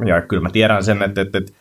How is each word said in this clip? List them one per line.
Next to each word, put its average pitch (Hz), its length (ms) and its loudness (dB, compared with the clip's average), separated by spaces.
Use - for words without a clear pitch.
ja 87 160 2
kyllä 85 220 -2
mä 90 60 -2
tiedän 107 340 2
sen, 101 200 0
että, 98 180 -2
että, 98 160 -2
että 95 240 -6